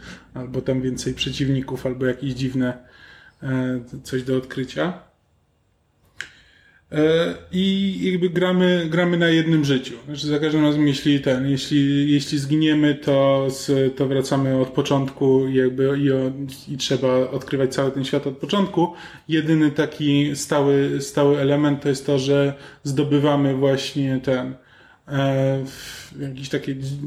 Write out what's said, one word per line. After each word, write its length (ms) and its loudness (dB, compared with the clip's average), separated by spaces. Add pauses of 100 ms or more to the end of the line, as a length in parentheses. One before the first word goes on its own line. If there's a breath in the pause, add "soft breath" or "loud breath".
(340 loud breath)
albo 260 -8
tam 220 -2
więcej 320 -4
przeciwników, 720 -4
albo 200 -2
jakieś 260 -2
dziwne, 460 -2 (640 loud breath)
e, 380 -4 (220)
coś 200 -6
do 140 -2
odkrycia. 760 -6 (1800 loud breath)
E, 420 2 (180)
i 460 0 (120)
jakby 200 0
gramy, 600 2
gramy 260 2
na 120 4
jednym 360 4
życiu. 300 0 (120)
Znaczy, 200 -10
za 120 0
każdym 260 2
razem, 240 4
jeśli 320 2
ten, 300 0
jeśli, 640 2
jeśli 260 0
zginiemy, 560 2
to 560 2
z-, 460 0
to 100 0
wracamy 520 0
od 100 2
początku 800 2
i 60 -2
jakby 440 2
i 140 2
o-, 200 0 (360)
i 80 -8
trzeba 540 0
odkrywać 440 -2
cały 160 0
ten 140 -4
świat 220 -2
od 100 -6
początku. 560 -2 (360 loud breath)
Jedyny 420 2
taki 640 0
stały, 640 2
stały 380 2
element 440 2
to 60 -2
jest 180 -2
to, 120 2
że 360 2 (280 loud breath)
zdobywamy 720 2
właśnie 680 0
ten, 320 -2 (540 soft breath)
e, 580 0
w-, 540 -16
jakiś 280 -10
taki, 260 -4 (320)